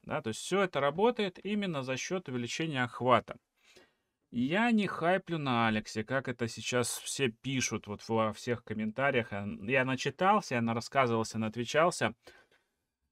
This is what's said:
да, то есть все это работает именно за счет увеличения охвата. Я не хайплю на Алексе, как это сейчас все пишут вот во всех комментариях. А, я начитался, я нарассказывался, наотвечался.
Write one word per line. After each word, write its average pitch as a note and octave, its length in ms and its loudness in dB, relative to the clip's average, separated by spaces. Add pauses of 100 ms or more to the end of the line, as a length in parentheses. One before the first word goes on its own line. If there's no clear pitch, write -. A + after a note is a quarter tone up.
да, C#3 180 -4
то A2 80 -8
есть G#2+ 120 -6
все G3 200 0
это F3+ 200 0
работает F#3+ 640 0
именно F#3+ 400 -2
за C3 140 -4
счет F#3 320 -4
увеличения B2+ 540 -2
охвата. B2 540 2 (1000)
Я F3+ 360 2
не G#3 160 4
хайплю E3+ 500 0
на A#2+ 300 2
Алексе, G#2+ 360 -2
как C3 240 -2
это A#2+ 200 -2
сейчас A#2 500 -2
все - 320 -2
пишут A#2+ 560 -4
вот G2+ 240 -10
во A2 240 2
всех A#2 300 -4
комментариях. A2 680 0
А, G2+ 140 -4 (160)
я B2+ 240 2
начитался, C#3+ 720 0
я A#2 60 2
нарассказывался, A#2 760 0
наотвечался. A#2+ 800 0 (960)